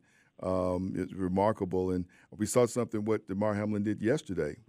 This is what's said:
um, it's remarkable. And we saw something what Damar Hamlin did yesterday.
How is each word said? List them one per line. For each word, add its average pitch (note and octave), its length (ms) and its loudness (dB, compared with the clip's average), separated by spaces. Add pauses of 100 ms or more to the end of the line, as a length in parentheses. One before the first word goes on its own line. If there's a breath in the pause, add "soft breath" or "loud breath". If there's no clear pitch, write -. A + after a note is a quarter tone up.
(420 soft breath)
um, F#2 540 0
it's F#2 180 -4
remarkable. F#2 760 2
And F#2 140 -2 (300 soft breath)
we G#2 120 -2
saw B2 180 6
something A2 400 -4
what G#2+ 220 0
Damar G2+ 260 0
Hamlin G#2 300 -2
did G#2+ 180 -2
yesterday. F#2 540 -2 (140)